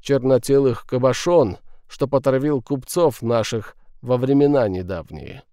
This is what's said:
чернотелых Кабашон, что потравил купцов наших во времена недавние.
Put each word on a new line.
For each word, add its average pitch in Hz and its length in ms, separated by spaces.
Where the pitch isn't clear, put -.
чернотелых 131 840
Кабашон, 127 720
что - 200
потравил 135 540
купцов 143 640
наших 113 520
во 123 160
времена 139 500
недавние. 92 840